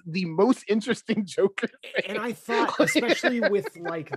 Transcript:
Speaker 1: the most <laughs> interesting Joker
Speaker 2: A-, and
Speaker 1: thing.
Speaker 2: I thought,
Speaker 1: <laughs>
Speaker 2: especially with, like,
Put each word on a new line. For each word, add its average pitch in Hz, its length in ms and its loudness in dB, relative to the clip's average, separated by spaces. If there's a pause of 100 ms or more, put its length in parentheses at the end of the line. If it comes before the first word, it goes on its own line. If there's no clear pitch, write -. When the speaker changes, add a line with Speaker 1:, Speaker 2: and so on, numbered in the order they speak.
Speaker 1:
the 175 180 -4
most 190 400 2
<laughs> - 40 -6
interesting 214 580 0
Joker 196 420 0 (160)
Speaker 2:
A-, - 240 -4
and 208 80 -6
Speaker 1:
thing. - 20 -4
Speaker 2:
I 226 140 -4
thought, - 440 -2
Speaker 1:
<laughs> - 40 4
Speaker 2:
especially 254 600 2
with, 202 360 0
like, 165 400 -6